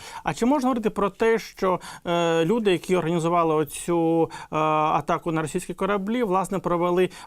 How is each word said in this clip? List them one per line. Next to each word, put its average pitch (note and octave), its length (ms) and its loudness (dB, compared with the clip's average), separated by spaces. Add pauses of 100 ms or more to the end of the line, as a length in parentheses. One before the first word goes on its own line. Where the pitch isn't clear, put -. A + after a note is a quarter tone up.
(240)
А D3+ 100 -2
чи A3+ 120 -2
можна B3+ 240 2
говорити A3+ 200 0
про G3+ 200 -2
те, A3+ 300 2
що, F#3 400 -2 (260)
е, E3+ 400 2
люди, G#3 260 2
які F3+ 240 0
організували E3 600 2
оцю, E3 680 2
е, - 340 -6
атаку D#3 720 0
на D#3+ 100 0
російські F3 320 -6
кораблі, G3+ 500 -2
власне, F#3+ 360 0
провели F3 500 2 (180)